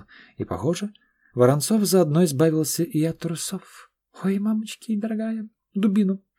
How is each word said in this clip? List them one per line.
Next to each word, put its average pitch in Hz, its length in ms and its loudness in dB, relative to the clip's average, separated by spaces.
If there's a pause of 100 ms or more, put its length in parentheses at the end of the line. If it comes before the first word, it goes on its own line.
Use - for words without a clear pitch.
(380)
И, 110 80 -6
похоже, 160 460 -4 (420)
Воронцов 147 520 4
заодно 170 380 4
избавился 156 600 2
и 156 200 -2
от 160 160 -4
трусов. - 720 -8 (320)
«Ой, 196 160 0
мамочки, 220 600 -4
дорогая, 220 480 -6 (260)
дубину 196 500 0 (160)